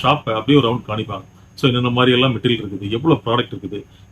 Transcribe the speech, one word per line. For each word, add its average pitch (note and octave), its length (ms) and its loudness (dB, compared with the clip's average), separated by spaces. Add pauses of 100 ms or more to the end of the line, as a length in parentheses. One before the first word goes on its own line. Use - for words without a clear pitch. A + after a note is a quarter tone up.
ஷாப்பை C3 360 0
அப்படியே C3 220 4
ஒரு A#2 80 4
ரவுண்ட் A#2+ 220 -4
காணிப்பாங்க. G#2+ 360 -8 (320)
So, - 120 0
என்னென்ன B2 280 0
மாதிரி B2+ 180 4
எல்லாம் C3 200 2
மெட்டீரியல் A#2 260 -2
இருக்குது, G2 340 -8
எவ்வளவு D3+ 300 0
ப்ராடக்ட் A#2+ 280 -2
இருக்குது, G2 240 -12 (340)